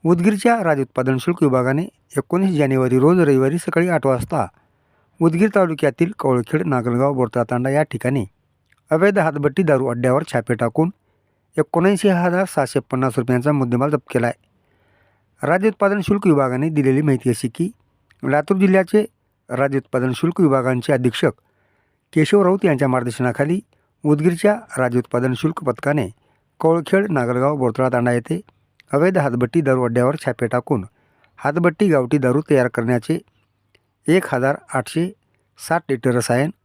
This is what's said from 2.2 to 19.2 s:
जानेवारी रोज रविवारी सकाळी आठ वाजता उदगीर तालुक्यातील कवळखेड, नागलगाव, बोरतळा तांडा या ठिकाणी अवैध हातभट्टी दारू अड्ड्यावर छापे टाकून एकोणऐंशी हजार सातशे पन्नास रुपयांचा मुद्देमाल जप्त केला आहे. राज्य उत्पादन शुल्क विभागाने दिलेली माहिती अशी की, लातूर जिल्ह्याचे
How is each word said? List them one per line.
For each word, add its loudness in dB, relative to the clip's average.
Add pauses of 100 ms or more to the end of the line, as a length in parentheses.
जानेवारी 2
रोज 4
रविवारी 2
सकाळी -2
आठ -2
वाजता 0 (760)
उदगीर 2
तालुक्यातील 0
कवळखेड, -2
नागलगाव, 0
बोरतळा -2
तांडा -2
या 0
ठिकाणी -4 (680)
अवैध 2
हातभट्टी 0
दारू 2
अड्ड्यावर 0 (100)
छापे -2
टाकून 0 (680)
एकोणऐंशी 2
हजार 0
सातशे -2
पन्नास -2
रुपयांचा 0
मुद्देमाल 0
जप्त -4
केला 0
आहे. -14
राज्य 2
उत्पादन 0
शुल्क 0
विभागाने 2
दिलेली 0
माहिती 0
अशी -2
की, -4 (540)
लातूर 0
जिल्ह्याचे 2 (440)